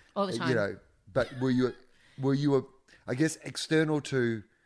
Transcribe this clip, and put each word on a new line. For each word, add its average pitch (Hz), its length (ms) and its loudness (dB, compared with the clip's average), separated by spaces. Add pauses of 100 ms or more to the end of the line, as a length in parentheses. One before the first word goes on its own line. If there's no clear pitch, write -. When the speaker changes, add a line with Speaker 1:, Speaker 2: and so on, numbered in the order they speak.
(160)
Speaker 1:
All 202 100 -2
the 147 80 -6
Speaker 2:
uh, 120 40 -2
Speaker 1:
time. 127 100 -2
Speaker 2:
you 127 80 2
know. 98 200 -2 (360)
But 123 280 0
were 131 100 2
you, 123 220 2 (460)
were 135 160 0
you 143 220 4
a, 127 60 4 (440)
I 120 80 -2
guess, 156 300 0
external 156 580 0
to? 117 400 -2 (240)